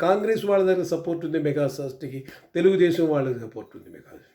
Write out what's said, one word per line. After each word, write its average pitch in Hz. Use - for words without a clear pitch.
కాంగ్రెస్ 208
వాళ్ళ 196
దగ్గర 185
సపోర్ట్ 170
ఉంది 156
మెగాస్టార్కి, 135
తెలుగుదేశం 170
వాళ్ళ 147
దగ్గర 117
సపోర్ట్ 107
ఉంది -
మెగా. -